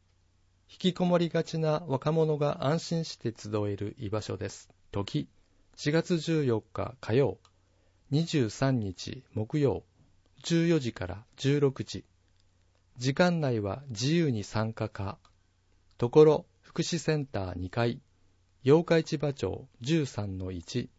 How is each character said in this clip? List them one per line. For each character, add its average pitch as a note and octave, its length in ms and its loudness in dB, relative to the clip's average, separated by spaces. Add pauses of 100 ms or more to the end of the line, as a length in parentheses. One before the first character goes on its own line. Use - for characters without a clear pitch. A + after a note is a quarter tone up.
(680)
き - 260 -2
こ F3+ 120 -2
も F3 120 4
り E3+ 120 2
が E3 140 0
ち - 160 -6
な D#3 280 0
若 C3+ 240 -2
者 D#3 260 2
が C#3+ 300 -2
安 D#3+ 120 2
心 E3 260 -4
し - 100 -12
て A2+ 200 -6
集 - 140 -12 (200)
え G2+ 60 -4
る G#2 220 -6
居 A2+ 120 -8
場 G#2+ 120 -2
所 G#2 140 -6
で G2 140 -6
す。 - 200 -18 (220)
時、 G2+ 380 -4 (500)
四 D3 120 -2
月 E3 260 2
十 D#3 260 0
四 A2+ 180 2 (120)
日 G2 260 -6
火 - 140 -4
曜、 B2 240 2 (720)
二 D#3 160 2
十 C#3 240 0
三 C3 300 0
日 G2+ 440 -8 (100)
木 A2 260 -2
曜、 A#2+ 240 2 (600)
十 E3 240 2
四 E3 120 4
時 A#2+ 120 -4
か - 160 -8
ら F#2+ 180 -10 (100)
十 C#3+ 240 2
六 C3+ 240 2
時。 - 200 -10 (920)
時 B2+ 160 0
間 F3 280 4
内 B2+ 180 0
は G2+ 300 -4
自 B2 240 0
由 E3 180 4
に G#2+ 120 -2
参 A2 300 -4
加 A2 160 -4
可。 G2 300 -8 (800)
と A#2+ 100 0
こ D#3 160 10
ろ、 D3+ 200 4 (160)
福 - 200 -8
祉 E3+ 160 -2
セ D#3 180 -2
ン D3 120 -4
タ F#2+ 240 -6
ー F2+ 80 -8
二 F2+ 100 -6
階、 A#2+ 320 -2 (640)
八 D#3 180 8
日 E3 140 4
市 D#3+ 220 0
場 C#3+ 140 -2
町 F#2 340 -6 (140)
十 D3 260 0
三 G2 320 -6
の F#2 120 -6
一。 F#2+ 480 -6